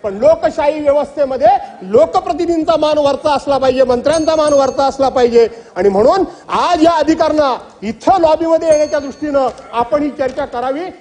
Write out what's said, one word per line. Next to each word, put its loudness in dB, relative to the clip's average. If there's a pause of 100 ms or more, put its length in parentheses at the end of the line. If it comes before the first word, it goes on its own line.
पण -6
लोकशाही 0
व्यवस्थेमध्ये 0 (340)
लोकप्रतिनिधींचा 0
मान 0
वरचा 0
असला -2
पाहिजे, 2
मंत्र्यांचा 0
मान 2
वरचा 2
असला 0
पाहिजे. 2 (280)
आणि 2
म्हणून 2 (260)
आज 0
या 6
अधिकाऱ्यांना 0 (260)
इथं 0
लॉबीमध्ये 2
येण्याच्या 2
दृष्टीनं -2 (260)
आपण -2
ही -2
चर्चा -6
करावी -6 (200)